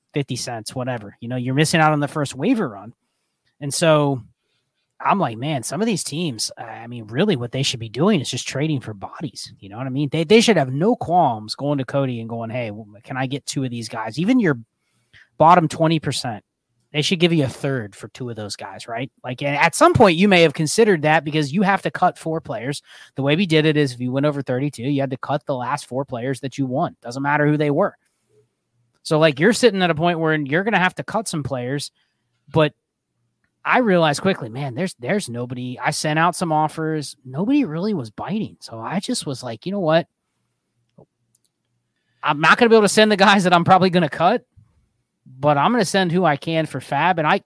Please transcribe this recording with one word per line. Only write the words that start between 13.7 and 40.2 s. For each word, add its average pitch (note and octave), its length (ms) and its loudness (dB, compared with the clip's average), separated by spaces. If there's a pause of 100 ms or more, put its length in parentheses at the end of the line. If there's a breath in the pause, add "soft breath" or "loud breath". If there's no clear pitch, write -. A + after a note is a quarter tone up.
these A#2 180 -10
guys?" A2+ 300 -10
Even A3+ 200 2
your D#3 200 2 (800 soft breath)
bottom E3 320 6
twenty D#3+ 300 0
percent, B2 460 -6 (480)
they D3+ 100 -2
should E3 180 -2
give E3+ 120 4
you D#3 120 2
a B2 40 -2
third B2+ 460 -6
for - 140 -18
two B2+ 220 -12
of A2+ 60 -12
those G#2 200 -10
guys, G2+ 320 -16
right? A#2+ 240 -8 (100)
Like, B2+ 200 -10
and C#3+ 140 -2
at C3+ 200 2
some F4 180 6
point, F#3+ 220 8
you F#3+ 100 6
may F3+ 160 8
have D#3 120 6
considered E3+ 480 2
that D3+ 220 4
because D3 280 -2
you G3+ 100 0
have F#3+ 200 0
to E3 80 -4
cut F3 280 0
four D#3+ 220 -6
players. C3 420 -8 (320 loud breath)
The - 80 -6
way D3 140 2
we G3+ 100 0
did D#3 180 2
it D#3 120 2
is C#3+ 160 0
if A#2+ 80 -12
you B2 100 -4
went C3+ 160 0
over C#3+ 160 -2
thirty-two, C3 400 -4
you C#3 180 -2
had C3+ 100 -2
to C3 60 -6
cut C#3+ 300 -6
the C#3+ 80 -4
last B2+ 320 -6
four C3 180 -6
players B2+ 360 -6
that C#3 180 -10
you C#3 80 -2
want. C3+ 340 -4
Doesn't B2 220 -10
matter D3 240 0
who D3+ 100 2
they D3 140 0
were. F3 260 -2 (1080)
So, D#3 160 0
like, D3+ 220 4
you're G3+ 140 4
sitting G3 280 2
at F3 80 2
a D#3+ 40 0
point E3+ 240 0
where D#3+ 160 0
you're D3+ 300 -2
gonna G#3 140 2
have F3+ 180 0
to - 80 -8
cut G#3+ 220 -6
some D3+ 160 -6
players, C3 480 -6 (640)
but D#3 220 2 (880)
I D#3 140 4
realized F3 440 2
quickly, E3+ 260 -2
man, B2+ 260 -8
there's, F3 200 -6
there's E3+ 340 -6
nobody. B2 500 -8
I C3 120 -4
sent D3+ 280 -2
out E3+ 160 2
some E3+ 160 -4
offers. D#3 640 -2 (120)
Nobody G#3 400 0
really E3+ 260 -4
was A#2+ 180 -6
biting. F3+ 500 -8
So A2+ 200 -16
I C3 200 -6
just - 260 -6
was C3+ 160 -8
like, A#2+ 240 -12
"You F#3 60 -6
know G3+ 80 -4
what? E3 280 2 (2250)